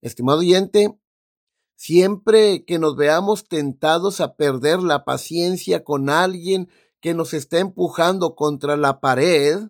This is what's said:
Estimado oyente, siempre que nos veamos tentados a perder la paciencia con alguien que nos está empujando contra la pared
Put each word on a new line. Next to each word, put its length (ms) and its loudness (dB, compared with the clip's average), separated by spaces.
Estimado 380 -2
oyente, 580 2
siempre 880 2
que 140 -4
nos 180 0
veamos 480 0
tentados 760 -2
a 140 -4
perder 460 0
la 240 0
paciencia 800 -4
con 260 -2
alguien 580 -2
que 140 -4
nos 200 -6
está 240 -4
empujando 760 -2
contra 420 -2
la 240 0
pared 680 2